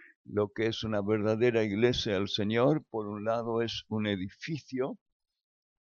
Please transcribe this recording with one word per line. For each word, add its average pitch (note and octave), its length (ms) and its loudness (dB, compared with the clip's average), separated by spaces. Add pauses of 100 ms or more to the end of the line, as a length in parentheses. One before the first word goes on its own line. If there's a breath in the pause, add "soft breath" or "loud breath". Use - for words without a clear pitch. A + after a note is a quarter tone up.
(280 loud breath)
lo G#2 240 0
que A2+ 140 -2
es A2 180 -2
una G#2+ 200 -2
verdadera A2 600 2
iglesia A2 520 2
del F#2+ 140 0
Señor. A#2 600 2
Por G#2+ 160 -6
un G#2 200 -8
lado A2+ 360 0
es A2 280 -4
un A2 180 -2
edificio, B2+ 920 -4 (880)